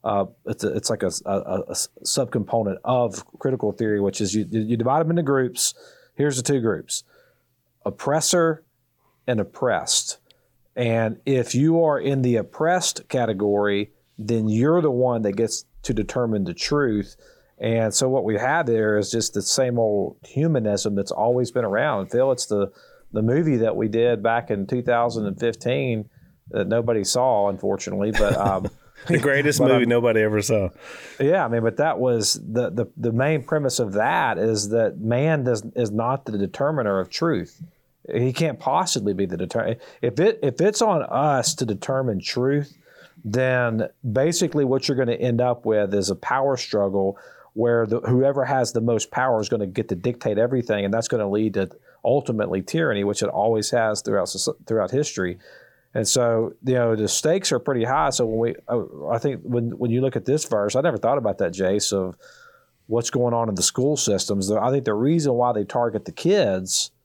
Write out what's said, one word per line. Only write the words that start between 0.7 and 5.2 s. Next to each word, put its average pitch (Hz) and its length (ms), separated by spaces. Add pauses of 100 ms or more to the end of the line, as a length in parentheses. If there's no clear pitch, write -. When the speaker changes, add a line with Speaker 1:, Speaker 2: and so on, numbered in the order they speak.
Speaker 1:
it's 113 140
like 110 140
a, 92 80 (140)
a, 101 60
a, 98 300
a - 100
s-, - 180 (140)
subcomponent 113 800
of 120 420 (140)
critical 123 320
theory, 107 280
which 101 220
is 98 140
you, 107 140
you 110 280
divide 131 240
them 160 80
into 170 140